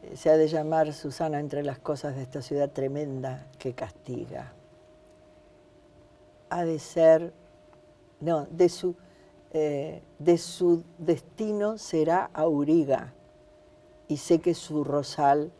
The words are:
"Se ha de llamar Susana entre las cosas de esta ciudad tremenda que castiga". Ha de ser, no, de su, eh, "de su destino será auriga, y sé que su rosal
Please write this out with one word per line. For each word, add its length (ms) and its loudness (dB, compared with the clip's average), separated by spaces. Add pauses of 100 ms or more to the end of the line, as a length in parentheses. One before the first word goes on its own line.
(140)
"Se 160 0
ha 80 8
de 100 6
llamar 460 0
Susana 460 -6
entre 240 -6
las 160 -6
cosas 360 -6
de 60 -8
esta 180 -10
ciudad 300 -2
tremenda 760 -6 (120)
que 160 -8
castiga". 760 -12 (2000)
Ha 140 -4
de 140 -2
ser, 540 6 (880)
no, 300 -2
de 180 4
su, 260 -4 (580)
eh, 500 -4 (180)
"de 180 4
su 460 0 (140)
destino 800 -2
será 540 0
auriga, 800 2 (920)
y 120 -2
sé 220 2
que 140 0
su 300 -4
rosal 760 0